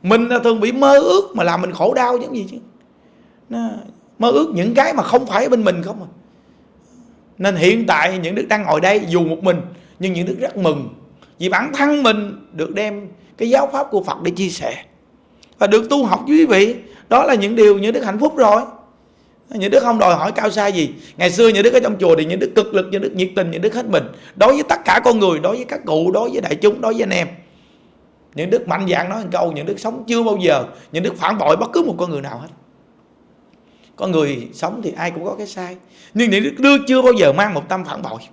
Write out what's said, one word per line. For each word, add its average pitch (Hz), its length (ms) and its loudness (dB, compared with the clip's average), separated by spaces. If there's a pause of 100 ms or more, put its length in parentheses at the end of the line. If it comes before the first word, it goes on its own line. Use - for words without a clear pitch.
Mình 226 240 2
là 240 120 0
thường 233 200 2
bị 220 120 0
mơ 277 280 4
ước 381 360 2
mà 185 80 0
làm 170 180 0
mình 180 100 -6
khổ 185 220 0
đau 247 240 0
giống 247 180 -6
gì 202 160 -6
chứ. 247 60 -16 (920)
Nó, 233 100 -8 (600)
mơ 233 120 2
ước 320 220 2
những 196 200 -2
cái 294 200 2
mà 226 100 -2
không 254 220 2
phải 240 240 -2
bên 233 140 2
mình 180 200 0
không 208 180 -12
à. - 80 -18 (1300)
Nên 185 180 -2
hiện 214 320 2
tại 175 300 0
những 175 180 -6
đức 226 120 -6
đang 214 160 -2
ngồi 151 180 0
đây 202 260 2
dù 170 180 0
một 165 180 -6
mình, 170 180 0 (380)
nhưng 185 140 -4
những 175 120 -4
đức 190 140 -6
rất 254 180 -6
mừng 143 320 -2 (500)
vì 180 100 -4
bản 214 240 -2
thân 285 300 0
mình 208 500 -2
được 160 200 -6
đem 202 340 -6 (300)
cái 233 120 -2
giáo 277 240 2
pháp 277 180 -4
của 190 120 -2
Phật - 200 -6
để 170 80 -2
chia 180 180 -4
sẻ. 120 340 -10 (760)
Và 208 80 2
được 220 220 2
tu 277 160 2
học 190 220 0
với 302 100 4
quý 320 80 6
vị, 220 300 2 (340)
đó - 140 4
là 269 120 2
những 208 200 -2
điều 208 220 6
những 208 160 -2
đức 254 100 -2
hạnh 208 160 -4
phúc 294 180 0
rồi. 220 240 4 (880)
Những 202 220 -4
đức 269 80 6
không 233 200 2
đòi 175 160 4
hỏi 165 160 -4
cao 214 180 -2
xa 202 180 0
gì. 165 260 -2 (240)
Ngày 180 140 0
xưa 226 160 6
những 202 160 4
đức 240 100 4
ở 254 60 6
trong 214 200 0
chùa 170 160 6
thì 160 100 0
những 180 140 -4
đức - 160 -2
cực 208 180 2
lực, 190 180 0
những 196 100 -4
đức - 140 -4
nhiệt 185 200 -2
tình, 175 160 -2
những 165 100 -8
đức 220 120 -2
hết 240 120 -6
mình. 196 180 0 (320)
Đối 240 180 6
với 302 160 0
tất - 160 -2
cả 208 180 4
con 233 160 4
người, 175 200 2
đối 185 160 0
với 247 100 -10
các - 200 -10
cụ, 170 260 0
đối 220 180 0
với 254 120 -4
đại 156 140 -2
chúng, 208 260 2
đối 226 120 0
với 226 100 -2
anh 196 60 -2
em. 175 180 -2 (1080)
Những 165 140 -6
đức 214 180 0
mạnh 180 220 -4
dạn 175 200 -2
nói 220 140 -8
một 180 80 -10
câu, 175 200 -2
những 151 140 -10
đức 196 140 -8
sống 233 280 -8
chưa 233 160 0
bao 214 140 0
giờ, 151 280 2 (260)
những 165 120 -4
đức - 140 -6
phản 208 200 -2
bội 151 200 2
bất 233 160 -4
cứ 339 100 2
một 220 140 -4
con 175 120 -4
người 143 120 -8
nào 127 160 -14
hết. 147 100 -16 (1500)
Con 190 120 -4
người 143 420 -2
sống 214 300 -8
thì 147 140 -6
ai 170 140 -6
cũng 170 140 -12
có 196 120 -8
cái 208 100 -12
sai. 180 300 -14 (360)
Nhưng 226 160 2
những 202 140 2
đức 277 160 -6
đưa 277 180 6 (100)
chưa 262 140 4
bao 254 120 6
giờ 165 200 4
mang 202 200 0
một 160 160 -6
tâm 185 160 -4
phản 147 160 -10
bội. 113 180 -10 (140)